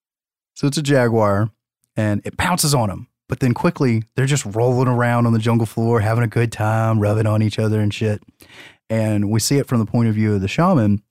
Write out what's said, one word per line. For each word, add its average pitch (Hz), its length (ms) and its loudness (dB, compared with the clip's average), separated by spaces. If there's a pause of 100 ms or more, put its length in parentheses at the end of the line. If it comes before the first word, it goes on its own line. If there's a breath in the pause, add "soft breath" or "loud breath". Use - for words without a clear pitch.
(560)
So - 120 -4
it's 139 100 -2
a 165 40 -2
jaguar, 113 720 2 (440)
and 104 300 -2
it - 120 -10
pounces 170 380 -2
on 113 140 0
him. 87 180 -10 (220)
But 127 100 -6
then 123 140 0
quickly, 123 500 0 (120)
they're 127 100 0
just 135 200 -2
rolling 117 420 0
around 120 380 2
on 117 80 2
the 113 60 2
jungle 117 260 2
floor, 113 360 0
having 113 220 0
a 117 40 0
good 117 240 -2
time, 110 480 0
rubbing 104 260 0
on 107 160 0
each 107 160 -2
other 107 220 0
and 104 140 0
shit. 107 280 -2 (680 loud breath)
And 107 420 0
we 110 80 0
see 143 180 -2
it 135 80 0
from 123 140 0
the 110 60 0
point 117 240 0
of 107 60 0
view 107 200 2
of 98 60 0
the 95 60 -2
shaman, 117 640 2